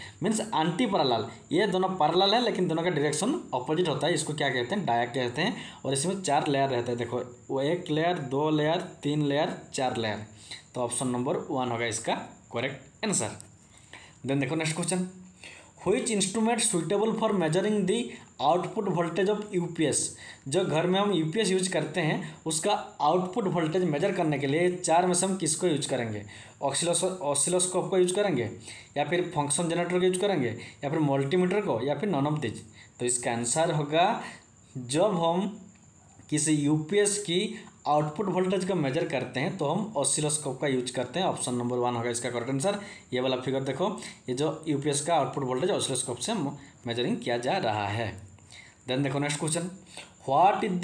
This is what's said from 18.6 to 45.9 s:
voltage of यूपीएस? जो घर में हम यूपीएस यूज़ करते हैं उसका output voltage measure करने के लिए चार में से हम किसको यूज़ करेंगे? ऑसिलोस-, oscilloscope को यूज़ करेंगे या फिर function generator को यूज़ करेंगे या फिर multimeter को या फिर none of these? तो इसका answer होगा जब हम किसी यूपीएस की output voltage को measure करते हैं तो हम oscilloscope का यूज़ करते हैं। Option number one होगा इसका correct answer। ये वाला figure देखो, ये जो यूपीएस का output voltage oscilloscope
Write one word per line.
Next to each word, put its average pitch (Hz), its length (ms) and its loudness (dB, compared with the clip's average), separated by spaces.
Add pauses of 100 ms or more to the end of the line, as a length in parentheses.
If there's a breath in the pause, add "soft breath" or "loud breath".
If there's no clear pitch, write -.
voltage 175 400 2
of 208 240 -2
यूपीएस? 160 460 0 (480 loud breath)
जो 175 160 2
घर 156 220 2
में 185 140 2
हम 208 120 2
यूपीएस 175 380 2
यूज़ 185 220 2
करते 175 280 0
हैं 165 340 0 (120)
उसका 160 260 0 (280)
output 180 460 2
voltage 170 380 2
measure 170 280 2
करने 160 260 2
के 139 80 0
लिए 170 260 2
चार 175 340 4
में 180 80 2
से 190 120 2
हम 190 100 0
किसको 180 300 0
यूज़ 147 220 0
करेंगे? 113 360 -4 (380 loud breath)
ऑसिलोस-, 170 420 0
oscilloscope 180 840 0
को 190 80 4
यूज़ 180 160 4
करेंगे 147 360 0 (460 loud breath)
या 143 80 2
फिर 160 180 0 (140)
function 147 320 0
generator 175 300 0
को 180 60 4
यूज़ 185 160 2
करेंगे 156 360 0 (280 loud breath)
या 143 60 -2
फिर 165 100 0
multimeter 151 600 2
को 147 260 0
या 143 80 0
फिर 196 180 -2
none 143 160 2
of 156 140 0
these? 110 180 -4 (400 loud breath)
तो 123 60 0
इसका 123 260 0
answer 160 400 0
होगा 160 500 2 (520 loud breath)
जब 147 420 2
हम 170 320 2 (800)
किसी 151 240 2
यूपीएस 151 640 2
की 175 220 0 (460 loud breath)
output 151 400 2
voltage 185 360 0
को 190 100 0
measure 156 340 0
करते 127 320 -2
हैं 175 180 -2
तो 147 80 0
हम 185 300 -2
oscilloscope 147 640 0
का 147 80 0
यूज़ 127 240 0
करते 131 280 -4
हैं। 185 60 0
Option 127 280 -2
number 123 240 -2
one 120 180 2
होगा 117 140 -2
इसका 120 200 -4
correct 117 200 -4
answer। 185 280 0 (340 loud breath)
ये 127 80 0
वाला 127 160 2
figure 135 260 -2
देखो, 135 260 -2 (400 loud breath)
ये 127 60 -2
जो 151 340 -2
यूपीएस 139 320 0
का 170 140 0
output 139 300 0
voltage 131 260 0
oscilloscope 135 480 -2